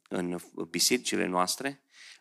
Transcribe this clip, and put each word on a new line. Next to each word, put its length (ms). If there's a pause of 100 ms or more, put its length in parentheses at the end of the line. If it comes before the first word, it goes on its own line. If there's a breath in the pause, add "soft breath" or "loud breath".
în 300 (300)
bisericile 580
noastre, 560 (380 soft breath)